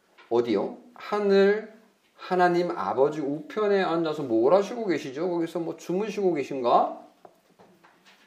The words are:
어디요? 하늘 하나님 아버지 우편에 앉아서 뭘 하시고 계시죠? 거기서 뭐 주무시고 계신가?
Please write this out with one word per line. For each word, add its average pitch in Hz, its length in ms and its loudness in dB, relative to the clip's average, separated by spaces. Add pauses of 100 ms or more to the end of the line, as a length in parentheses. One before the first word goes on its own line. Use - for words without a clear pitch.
(300)
어디요? 120 480 0 (180)
하늘 202 760 2 (440)
하나님 175 560 2
아버지 131 500 0
우편에 190 640 -2
앉아서 160 400 -2
뭘 123 320 4
하시고 208 320 0
계시죠? 147 420 -4
거기서 170 300 -4
뭐 165 180 -8
주무시고 196 560 -2
계신가? 135 640 0 (1300)